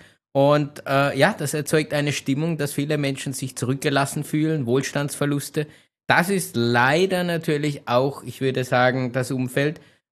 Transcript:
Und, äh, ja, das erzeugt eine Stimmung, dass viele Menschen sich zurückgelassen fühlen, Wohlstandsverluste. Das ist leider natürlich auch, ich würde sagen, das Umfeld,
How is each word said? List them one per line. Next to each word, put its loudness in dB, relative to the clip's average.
Und, 2
äh, 0
ja, 4
das -6
erzeugt 0
eine 0
Stimmung, -2
dass -4
viele -2
Menschen -4
sich -8
zurückgelassen 0
fühlen, 0
Wohlstandsverluste. -2
Das 4
ist -2
leider 4
natürlich -2
auch, 0
ich -10
würde 0
sagen, 2
das -2
Umfeld, -2